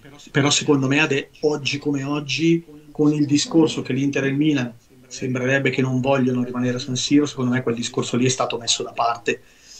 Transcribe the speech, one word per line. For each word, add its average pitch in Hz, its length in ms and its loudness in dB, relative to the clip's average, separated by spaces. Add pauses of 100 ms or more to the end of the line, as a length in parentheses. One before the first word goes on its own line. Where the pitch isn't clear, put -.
(300)
Però 143 200 2
secondo 139 360 2
me 143 140 2
ade-, 143 300 0 (100)
oggi 143 380 0
come 143 260 -2
oggi, 147 600 0 (260)
con 151 220 2
il 147 140 0
discorso 147 560 2
che - 100 -6
l'Inter 139 320 0
e 139 40 0
il 139 80 -2
Milan 143 360 0 (340)
sembrerebbe 131 640 -2
che 131 120 0
non 127 180 0
vogliono 127 440 2
rimanere 123 320 -2
a 123 40 -6
San 127 160 -6
Siro, 147 300 2
secondo 127 260 -2
me 127 100 0
quel 117 120 -2
discorso 127 420 -4
lì 127 100 2
è - 40 2
stato 123 280 -2
messo 117 240 -2
da 123 100 -10
parte. 117 480 -2 (400)